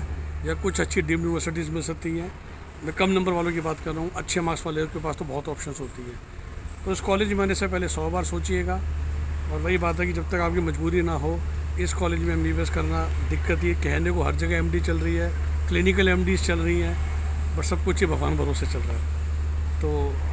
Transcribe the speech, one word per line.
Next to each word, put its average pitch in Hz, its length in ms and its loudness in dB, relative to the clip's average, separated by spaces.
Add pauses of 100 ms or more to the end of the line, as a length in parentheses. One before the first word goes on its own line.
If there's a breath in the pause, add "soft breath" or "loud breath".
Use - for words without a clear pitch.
(460)
या 160 160 -2
कुछ 185 180 0
अच्छी 175 220 2
deemed 165 200 0
universities 165 480 -2
मिल 160 120 -2
सकती 165 360 -4
हैं। 170 140 -6 (520)
मैं 160 100 -4
कम 190 160 4
number 185 220 4
वालों 170 200 0
की 165 80 -2
बात 156 240 -4
कर 160 60 -4
रहा 160 100 -4
हूँ, 175 160 -4
अच्छे 160 240 2
marks 165 260 2
वाले 156 200 2
के 160 120 -6
पास 151 180 -2
तो 175 80 -6
बहुत 139 240 -4
options 143 320 -6
होती 127 220 -8
हैं। 120 160 -10 (680)
तो 190 80 0
इस 175 80 -2
college 202 320 2
में 196 100 2
आने 190 120 2
से 196 120 0
पहले 180 220 0
सौ 160 220 -2
बार 175 140 0
सोचिएगा। 180 560 0 (720)
और 151 80 -2
वही 175 180 2
बात 170 220 0
है 180 60 2
कि 180 60 0
जब 165 180 -2
तक 180 100 0
आपकी 170 200 2
मजबूरी 160 420 2
ना 170 100 0
हो, 135 260 0 (420)
इस 180 140 0
college 170 260 0
में 170 140 2
एमबीबीएस 160 360 2
करना 160 340 0 (260)
दिक्कत, 160 340 0
ये 175 100 2
कहने 156 360 2
को 175 120 2
हर 71 120 2
जगह 170 220 2
एमडी 165 240 2
चल 165 180 2
रही 170 160 2
है, 170 140 2 (400)
clinical 185 400 4
एमडीज 180 380 4
चल 170 120 2
रही 170 220 2
हैं, - 760 0
but 160 100 0
सब 175 180 2
कुछ 190 180 2
ये 170 60 4
भगवान 143 280 2
भरोसे 143 300 2
चल - 120 0
रहा - 180 0
है। - 840 0
तो 147 320 2 (200)